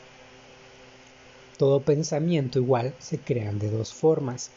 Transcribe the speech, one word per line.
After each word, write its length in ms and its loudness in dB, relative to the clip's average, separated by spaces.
Todo 240 4
pensamiento 800 0
igual 380 0
se 220 -8
crean 400 -4
de 100 -2
dos 240 -4
formas. 640 0